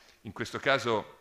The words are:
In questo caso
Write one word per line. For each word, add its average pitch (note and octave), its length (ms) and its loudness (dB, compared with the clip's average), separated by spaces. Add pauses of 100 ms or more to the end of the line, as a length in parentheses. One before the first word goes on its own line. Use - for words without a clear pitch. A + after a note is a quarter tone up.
(220)
In G#2 100 -12
questo A2+ 280 -6
caso A#2 600 0